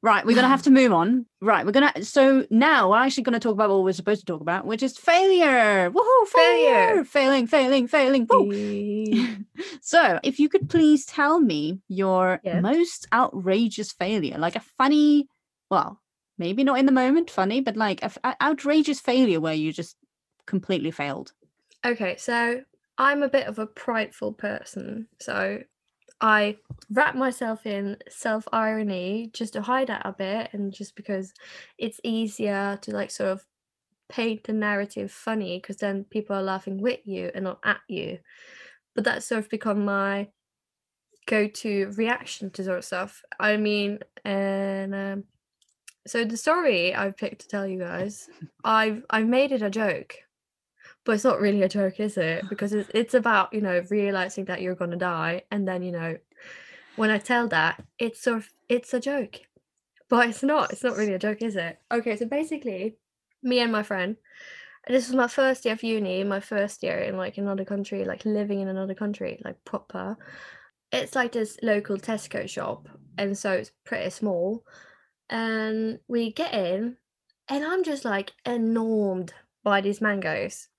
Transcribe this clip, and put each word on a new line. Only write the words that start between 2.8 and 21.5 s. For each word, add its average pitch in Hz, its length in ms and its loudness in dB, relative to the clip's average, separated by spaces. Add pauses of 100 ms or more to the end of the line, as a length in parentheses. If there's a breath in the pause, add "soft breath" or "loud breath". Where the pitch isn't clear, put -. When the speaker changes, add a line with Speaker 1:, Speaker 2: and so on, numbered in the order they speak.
Speaker 1:
we're 208 80 6
actually 262 260 2
gonna 233 160 2
talk 220 140 0
about 208 160 2
what 196 140 4
we're 185 100 2
supposed 208 280 -2
to - 40 -16
talk 160 160 -6
about, 170 240 -4
which 226 160 -4
is 262 160 -4
failure. 277 960 6
Woohoo, 440 360 6
failure. 466 760 6
Speaker 2:
Failure. - 0 -
Speaker 1:
Failing, 269 420 2
failing, 262 420 4
failing. 269 420 4
Woo. 202 220 8
Speaker 2:
Yay. 208 920 -2
Speaker 1:
<laughs> - 0 - (360 loud breath)
So, 269 420 4
if - 160 -2
you 294 100 4
could - 200 4
please 302 360 6
tell 302 360 2
me 175 460 2
your 185 560 2
Speaker 2:
Yeah. 175 200 0
Speaker 1:
most 330 500 0
outrageous 208 760 0
failure, 185 460 -2
like 165 180 -2
a 226 40 -4
funny, 294 680 4 (420)
well, 190 320 0 (360)
maybe 190 260 0
not 262 160 2
in 269 80 6
the 277 40 6
moment 269 380 4
funny, 208 320 0
but, 240 160 -2
like, 214 240 -2
a - 40 -6
f-, - 180 -8
a 247 180 -2
outrageous 294 600 2
failure 247 400 4
where 160 120 -2
you 156 200 -2
just - 240 -10 (500)
completely 180 440 -2
failed. 143 420 -8 (520)